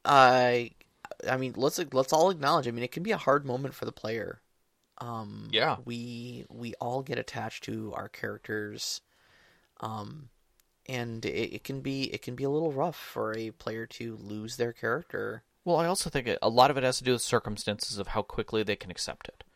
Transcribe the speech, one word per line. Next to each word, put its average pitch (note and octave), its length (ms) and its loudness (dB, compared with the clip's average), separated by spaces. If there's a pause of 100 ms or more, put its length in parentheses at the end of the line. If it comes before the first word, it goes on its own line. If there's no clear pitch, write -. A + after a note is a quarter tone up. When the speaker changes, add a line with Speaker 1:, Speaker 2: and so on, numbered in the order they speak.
Speaker 1:
I, B2 680 8 (580)
I B2+ 80 2
mean, C3 200 -4
let's, C3 240 2 (120)
let's C3 200 4
all E3 180 8
acknowledge, D3 380 2
I - 20 0
mean, A#2+ 140 -4
it - 80 -8
can E3 100 -6
be G#3+ 80 -2
a G3 60 2
hard C#3+ 280 4
moment C3 300 -4
for - 100 -8
the A#2 80 -6
player. - 480 -6 (580)
Um, A2 540 -8
Speaker 2:
Yeah. A#2+ 320 2
Speaker 1:
we, A#2+ 640 -10
we A#2 320 -10
all B2+ 220 -2
get C3 160 -6
attached A#2 460 -8
to A2 320 -8
our G2+ 120 -10
characters, G#2+ 920 -8 (800)
um, A2 480 -10 (580)
and A#2+ 380 -6
it, G#2 320 -2
it - 80 -14
can C3+ 160 -8
be, C3+ 240 -4 (100)
it - 80 -8
can B2 140 -8
be C3 80 -4
a C#3 60 0
little D#3 220 0
rough D3 240 -2
for A2 400 -6
a A2+ 140 -6
player A2+ 360 -8
to A#2 360 -10
lose G#2+ 340 -8
their A#2 160 -2
character. A2+ 720 -4 (220)
Speaker 2:
Well, F3 120 4
I E3 100 4
also F3 220 0
think C3 200 -2
it, G2+ 120 2
a - 80 2
lot B2 220 10
of C#3 80 2
it C3 40 2
has B2+ 140 2
to B2+ 80 -6
do B2+ 80 4
with A#2+ 80 2
circumstances G#2+ 800 -2
of G2 100 -4
how G#2+ 140 0
quickly A2 400 -2
they G#2 140 0
can F#2 140 -14
accept - 380 -8
it. - 160 -20 (120)